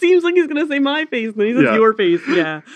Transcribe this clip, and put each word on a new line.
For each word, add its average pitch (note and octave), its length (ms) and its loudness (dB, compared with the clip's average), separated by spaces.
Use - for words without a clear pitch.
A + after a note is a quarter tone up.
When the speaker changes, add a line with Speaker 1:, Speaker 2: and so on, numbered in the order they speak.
Speaker 1:
seems F4 240 4
like F4 100 0
he's F4 120 2
gonna D4+ 200 -4
say C#4+ 120 -4
"my C#4+ 260 -2
face," A#3 280 -6
and G#3 100 -12
then G#3 60 2
he A#3 40 -2
says B3 120 2
Speaker 2:
Yeah. A3+ 120 2
Speaker 1:
"your A3 160 4
face." F3 340 0
Yeah, D#3 360 -2